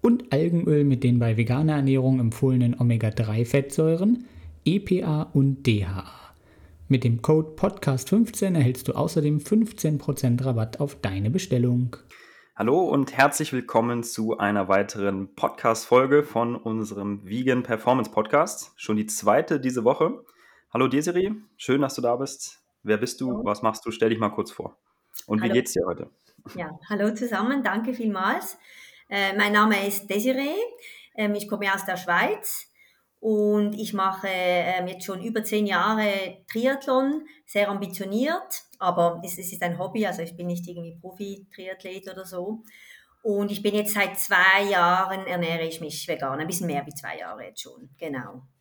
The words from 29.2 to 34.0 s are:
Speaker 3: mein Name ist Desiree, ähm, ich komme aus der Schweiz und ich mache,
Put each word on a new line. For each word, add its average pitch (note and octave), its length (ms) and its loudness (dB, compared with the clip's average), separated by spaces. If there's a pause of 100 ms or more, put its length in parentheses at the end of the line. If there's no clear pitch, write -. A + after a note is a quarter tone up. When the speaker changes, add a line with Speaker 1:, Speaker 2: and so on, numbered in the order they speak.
Speaker 3:
mein G#3 160 2
Name G#3 340 4
ist - 220 -6
Desiree, C4 480 0 (580)
ähm, G#3 200 0
ich G#3 120 -6
komme G3 260 -2
aus G3 120 -4
der F#3 100 -4
Schweiz G3 720 -2 (540)
und G#3 540 2
ich G#3+ 180 -8
mache, F#3+ 340 -2